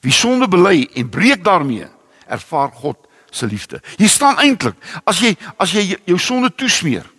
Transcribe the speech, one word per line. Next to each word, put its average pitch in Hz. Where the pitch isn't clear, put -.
Wie 131
sonde 247
bely 180
en 123
breek 180
daarmee, 147
ervaar 139
God 143
se -
liefde." -
Hier 208
staan 277
eintlik, 226
as 196
jy, 220
as 180
jy 202
jou 175
sonde 254
toesmeer 165